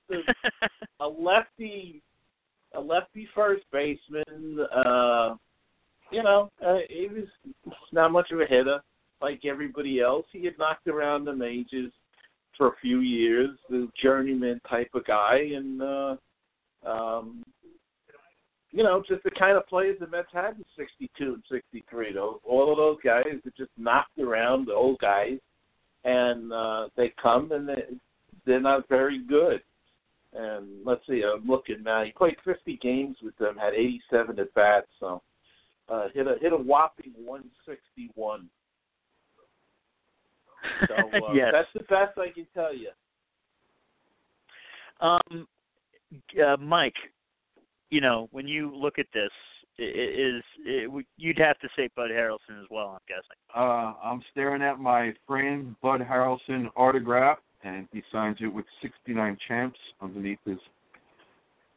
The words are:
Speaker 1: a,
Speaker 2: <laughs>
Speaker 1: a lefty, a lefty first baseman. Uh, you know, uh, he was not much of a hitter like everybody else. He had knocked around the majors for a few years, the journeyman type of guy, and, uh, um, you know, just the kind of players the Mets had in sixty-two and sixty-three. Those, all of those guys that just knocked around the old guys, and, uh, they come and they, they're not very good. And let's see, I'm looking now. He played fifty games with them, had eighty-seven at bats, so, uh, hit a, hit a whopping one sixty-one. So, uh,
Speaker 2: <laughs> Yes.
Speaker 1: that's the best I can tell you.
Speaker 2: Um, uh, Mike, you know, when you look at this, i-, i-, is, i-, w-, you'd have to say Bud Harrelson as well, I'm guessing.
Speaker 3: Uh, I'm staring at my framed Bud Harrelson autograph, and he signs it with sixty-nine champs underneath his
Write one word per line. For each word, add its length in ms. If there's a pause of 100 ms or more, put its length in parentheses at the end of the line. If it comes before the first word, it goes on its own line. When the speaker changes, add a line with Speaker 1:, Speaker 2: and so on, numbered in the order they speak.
(100)
Speaker 1:
a, 960
Speaker 2:
<laughs> 0
Speaker 1:
a 20
lefty, 920 (720)
a 60
lefty 520
first 300 (100)
baseman. 880 (160)
Uh, 640 (760)
you 140
know, 260 (160)
uh, 120 (100)
he 180
was 220 (640)
not 180
much 220
of 80
a 60
hitter 360 (380)
like 240
everybody 560
else. 320
He 120
had 140
knocked 300
around 380
the 60
majors 600 (680)
for 100
a 140
few 180
years, 480 (220)
the 180 (120)
journeyman 680
type 240
of 140
guy, 320 (160)
and, 260
uh, 360 (680)
um, 560 (1300)
you 120
know, 240
just 140
the 80
kind 260
of 100
players 320
the 80
Mets 280
had 220
in 80 (120)
sixty-two 560
and 180
sixty-three. 600
Those, 320
all 260
of 60
those 260
guys 400
that 140
just 220
knocked 400
around 480
the 80
old 240
guys, 400 (680)
and, 480
uh, 420
they 280
come 300
and 140
they, 180 (600)
they're 160
not 260
very 400
good. 360 (720)
And 500
let's 240
see, 160
I'm 240
looking 340
now. 220
He 80
played 320
fifty 380
games 400
with 160
them, 180
had 160
eighty-seven 680
at 140
bats, 360 (120)
so, 220 (680)
uh, 240
hit 140
a, 120
hit 140
a 40
whopping 600
one 280 (220)
sixty-one. 840 (2250)
So, 80
uh, 380
Speaker 2:
<laughs> 20
Yes. 180
Speaker 1:
that's 220
the 60
best 380
I 140
can 220
tell 180
you. 180 (2000)
Speaker 2:
Um, 480 (920)
uh, 160
Mike, 380 (960)
you 100
know, 300
when 160
you 260
look 280
at 120
this, 180 (500)
i-, 20
i-, 40 (500)
is, 60 (220)
i-, 200
w-, 200 (120)
you'd 240
have 180
to 180
say 200
Bud 160
Harrelson 480
as 100
well, 200
I'm 180
guessing. 300 (140)
Speaker 3:
Uh, 420 (100)
I'm 260
staring 320
at 160
my 340 (140)
framed 560
Bud 180
Harrelson 760
autograph, 600 (260)
and 280
he 80 (120)
signs 280
it 60
with 180 (160)
sixty-nine 580 (100)
champs 320 (200)
underneath 440
his 140 (1200)